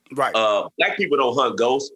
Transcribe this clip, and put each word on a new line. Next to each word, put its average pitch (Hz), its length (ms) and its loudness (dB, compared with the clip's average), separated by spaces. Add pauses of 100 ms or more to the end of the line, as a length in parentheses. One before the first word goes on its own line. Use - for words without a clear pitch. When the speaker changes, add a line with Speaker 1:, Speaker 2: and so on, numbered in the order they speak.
(120)
Speaker 1:
Right. 131 240 -2
Speaker 2:
Uh, 107 420 0
black 202 200 -2
people 147 200 0
don't 127 180 2
hunt 120 220 0
ghosts, 127 380 0